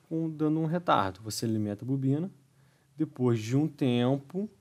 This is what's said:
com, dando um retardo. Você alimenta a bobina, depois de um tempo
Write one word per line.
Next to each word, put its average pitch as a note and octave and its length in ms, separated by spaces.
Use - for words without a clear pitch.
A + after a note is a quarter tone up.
com, E3 220
dando D#3 300
um D#3+ 60
retardo. C#3 580
Você G#2+ 200
alimenta G#2+ 400
a A#2+ 40
bobina, C#3 440
depois B2+ 460
de A#2 160
um D3+ 100
tempo C#3 800